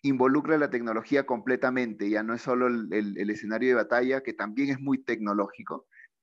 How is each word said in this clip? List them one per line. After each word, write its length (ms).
involucra 560
la 100
tecnología 560
completamente, 840
ya 100
no 140
es 80
solo 240
el, 240
el, 260
el 140
escenario 380
de 60
batalla, 460
que 120
también 360
es 100
muy 240
tecnológico, 840